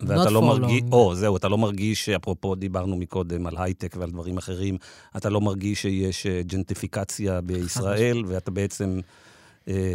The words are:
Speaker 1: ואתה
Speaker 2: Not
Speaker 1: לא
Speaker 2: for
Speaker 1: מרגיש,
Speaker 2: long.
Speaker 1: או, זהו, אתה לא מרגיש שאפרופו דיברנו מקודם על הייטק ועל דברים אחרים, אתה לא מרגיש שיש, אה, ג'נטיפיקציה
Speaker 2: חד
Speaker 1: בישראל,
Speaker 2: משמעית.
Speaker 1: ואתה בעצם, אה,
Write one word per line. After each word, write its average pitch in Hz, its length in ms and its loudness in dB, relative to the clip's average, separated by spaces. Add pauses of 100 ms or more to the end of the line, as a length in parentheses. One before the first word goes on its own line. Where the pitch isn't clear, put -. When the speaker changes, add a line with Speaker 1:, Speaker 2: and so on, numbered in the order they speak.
Speaker 1:
ואתה 98 280 2
Speaker 2:
Not - 20 4
Speaker 1:
לא 110 100 6
Speaker 2:
for - 40 8
Speaker 1:
מרגיש, 120 380 4
Speaker 2:
long. 123 100 -2
Speaker 1:
או, 107 220 8
זהו, 98 220 2
אתה 95 120 0
לא 101 100 2
מרגיש 104 460 0
שאפרופו 95 500 -2
דיברנו 95 420 -2
מקודם 87 500 -4
על 82 120 -6
הייטק 92 400 -4
ועל 87 120 -6
דברים 87 280 -6
אחרים, 95 400 -4 (380)
אתה 101 140 -2
לא 104 100 2
מרגיש 101 420 -2
שיש, 95 440 -2
אה, 90 200 -2
ג'נטיפיקציה 95 880 -4
Speaker 2:
חד 90 100 -4
Speaker 1:
בישראל, 98 680 0
Speaker 2:
משמעית. 117 220 -2
Speaker 1:
ואתה 92 160 -4
בעצם, 95 500 -2 (680)
אה, 95 260 -2